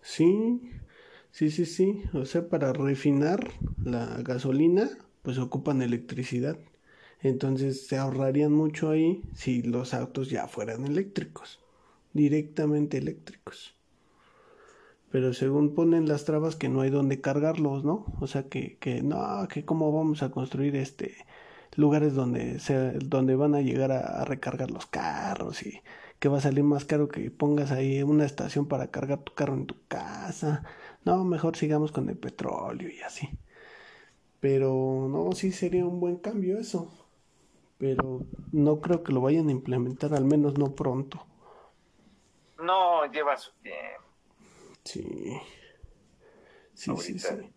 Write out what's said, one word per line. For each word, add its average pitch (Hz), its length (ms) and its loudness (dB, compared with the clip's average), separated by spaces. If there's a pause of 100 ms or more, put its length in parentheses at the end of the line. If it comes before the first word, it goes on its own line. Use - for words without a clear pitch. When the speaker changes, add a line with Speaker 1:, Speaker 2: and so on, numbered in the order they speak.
Speaker 1:
Sí, 220 580 4 (680)
sí, 156 200 0
sí, 165 160 0
sí. 190 360 2 (120)
O 131 100 -2
sea, 170 240 -2
para 147 240 0
refinar 139 760 2 (320)
la 120 400 -4
gasolina, 139 640 4 (340)
pues, 131 160 -4
ocupan 135 440 -2
electricidad. 123 760 -2 (640)
Entonces, 135 680 0
se 135 100 -2
ahorrarían 135 540 2
mucho 156 380 2
ahí 160 320 2 (120)
si 123 280 -2
los 120 300 -2
autos 127 380 -4
ya 131 160 -4
fueran 113 400 -6
eléctricos, - 760 -4 (520)
directamente 147 840 2
eléctricos. - 760 -10 (1400)
Pero 131 220 0
según 143 420 2
ponen 165 320 4
las 147 200 0
trabas 156 280 0
que 147 140 -4
no 131 140 2
hay 135 80 2
donde 135 320 2
cargarlos, 147 600 0
¿no? 175 220 0 (160)
O 139 60 -4
sea, 135 220 -4
que, - 280 -8
que 127 260 -4
no, 180 460 -2
que 147 160 -8
cómo 160 260 2
vamos 156 320 2
a 131 80 -2
construir, 139 460 -2
este, - 400 -6 (600)
lugares 151 380 6
donde 123 460 0
se, 131 380 0
donde 135 360 2
van 147 200 4
a 143 80 4
llegar 131 280 2
a, 131 100 2 (200)
a - 60 0
recargar 131 440 -4
los - 160 -8
carros - 800 -4
y - 140 -12 (380)
que 143 100 2
va 139 100 4
a 135 40 0
salir 139 200 4
más 143 220 4
caro 147 240 2
que - 220 -6
pongas 147 420 2
ahí 135 300 0
una 151 240 6
estación 143 420 -2
para 131 220 -2
cargar 139 300 -2
tu - 140 -14
carro 147 200 -2
en 135 120 -4
tu - 100 -10 (120)
casa. 156 720 -4 (420)
No, 185 200 2
mejor 165 320 2
sigamos 151 340 2
con - 200 -2
el - 80 -4
petróleo - 720 -6
y - 100 -16
así. - 300 -10 (1080)
Pero 131 680 2
no, 165 240 0
sí 185 200 -2
sería 180 340 0
un 175 140 -2
buen 175 180 0
cambio 202 400 -2
eso. 185 340 -6 (840)
Pero 131 480 -2 (260)
no 151 280 4
creo 170 240 0
que - 80 -2
lo 131 100 2
vayan 156 260 4
a 143 40 2
implementar, 131 600 -2
al 139 120 2
menos 147 340 4
no 139 160 2
pronto. 135 500 -4 (1400)
Speaker 2:
No, 175 500 4
lleva 143 280 0
su - 140 -18 (100)
tiempo. 78 400 -14 (840)
Speaker 1:
Sí. - 520 -10 (1400)
Sí, - 220 -8
sí, - 160 -8
Speaker 2:
Ahorita. - 300 -6
Speaker 1:
sí. - 140 -18